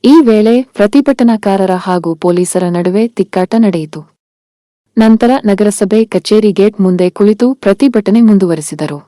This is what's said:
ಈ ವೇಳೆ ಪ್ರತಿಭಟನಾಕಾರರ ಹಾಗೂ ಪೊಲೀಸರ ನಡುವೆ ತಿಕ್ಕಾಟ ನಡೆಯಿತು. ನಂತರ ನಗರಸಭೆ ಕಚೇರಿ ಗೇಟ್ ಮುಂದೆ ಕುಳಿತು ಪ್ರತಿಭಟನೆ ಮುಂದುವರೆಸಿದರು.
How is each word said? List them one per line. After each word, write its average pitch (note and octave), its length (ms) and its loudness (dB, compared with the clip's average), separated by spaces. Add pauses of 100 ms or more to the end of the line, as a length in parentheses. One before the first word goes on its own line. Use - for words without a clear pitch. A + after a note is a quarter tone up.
ಈ C4 200 6
ವೇಳೆ A#3 400 2
ಪ್ರತಿಭಟನಾಕಾರರ G#3+ 1120 0
ಹಾಗೂ F3+ 400 -4
ಪೊಲೀಸರ F3+ 480 -2
ನಡುವೆ F3+ 440 -2
ತಿಕ್ಕಾಟ F#3+ 500 -4
ನಡೆಯಿತು. D#3+ 580 -4 (800)
ನಂತರ A3+ 340 2 (140)
ನಗರಸಭೆ G#3 600 0
ಕಚೇರಿ G#3+ 460 0
ಗೇಟ್ G3+ 300 -2
ಮುಂದೆ F#3 280 0
ಕುಳಿತು G#3+ 440 0
ಪ್ರತಿಭಟನೆ G#3+ 680 0
ಮುಂದುವರೆಸಿದರು. D#3+ 880 -2